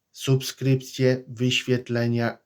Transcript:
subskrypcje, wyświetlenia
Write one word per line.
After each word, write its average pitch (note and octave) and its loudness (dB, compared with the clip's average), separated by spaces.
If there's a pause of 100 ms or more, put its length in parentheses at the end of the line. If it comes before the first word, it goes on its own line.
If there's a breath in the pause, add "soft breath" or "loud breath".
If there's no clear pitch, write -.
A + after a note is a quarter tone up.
(120)
subskrypcje, C3 0
wyświetlenia A#2+ -2